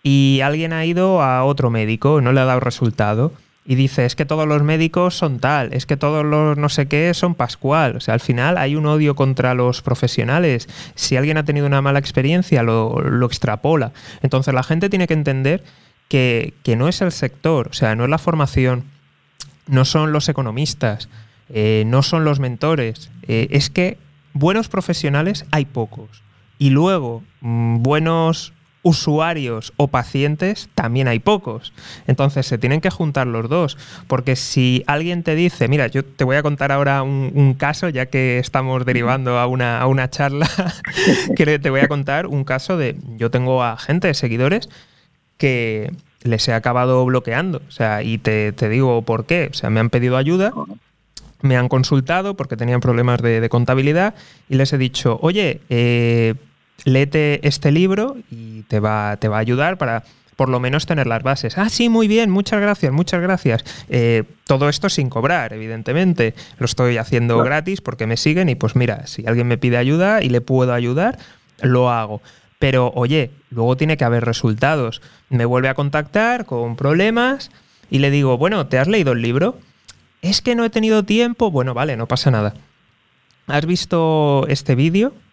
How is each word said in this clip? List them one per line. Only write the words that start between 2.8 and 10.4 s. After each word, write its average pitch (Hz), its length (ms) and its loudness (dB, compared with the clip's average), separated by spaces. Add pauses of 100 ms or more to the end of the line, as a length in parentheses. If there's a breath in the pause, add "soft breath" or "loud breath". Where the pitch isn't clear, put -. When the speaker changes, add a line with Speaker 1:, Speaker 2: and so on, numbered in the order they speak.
Speaker 1:
y 131 100 0
dice, 135 280 2
"Es - 140 -2
que 156 80 -2
todos 156 200 -2
los 151 160 2
médicos 160 540 2
son 135 240 -2
tal, 131 320 0
es 127 140 -4
que 147 100 0
todos 151 300 0
los 151 320 2
no 147 100 0
sé 139 220 0
qué 165 240 2
son 175 200 0
pascual". 143 600 0
O 123 60 -8
sea, 107 120 -2
al 117 60 2
final 143 380 0
hay 143 180 0
un 151 120 0
odio 151 280 2
contra 131 380 0
los 123 280 0
profesionales. 127 840 0 (280 loud breath)